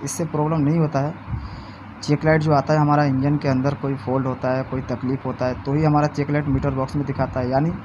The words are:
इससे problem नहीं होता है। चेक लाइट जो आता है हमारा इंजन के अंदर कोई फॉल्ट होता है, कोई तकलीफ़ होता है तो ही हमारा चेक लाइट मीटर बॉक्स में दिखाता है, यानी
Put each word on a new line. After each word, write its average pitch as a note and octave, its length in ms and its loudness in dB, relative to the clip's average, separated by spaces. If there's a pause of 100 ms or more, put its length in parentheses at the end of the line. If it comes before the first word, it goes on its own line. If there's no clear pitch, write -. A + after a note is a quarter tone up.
इससे D3+ 240 -4
problem D#3 340 0
नहीं D3+ 180 2
होता D3+ 200 0
है। D3 140 -2 (840)
चेक C#3+ 260 0
लाइट D#3 160 6
जो D#3 120 2
आता C#3 200 2
है D#3 60 4
हमारा D3 260 4
इंजन C#3 320 2
के C#3+ 120 -4
अंदर C3+ 260 2
कोई C#3 200 -4
फॉल्ट C3 320 0
होता B2+ 240 -2
है, C3 120 0
कोई C3 200 -4
तकलीफ़ C3 400 -4
होता B2+ 220 -4
है B2 180 -2
तो C#3 100 -2
ही D3+ 100 2
हमारा D3 260 4
चेक C#3+ 200 -2
लाइट D3 180 0
मीटर C#3 240 0
बॉक्स C3 240 -2
में C#3+ 100 -2
दिखाता C#3 340 -2
है, B2+ 100 -2
यानी C#3 200 2 (160)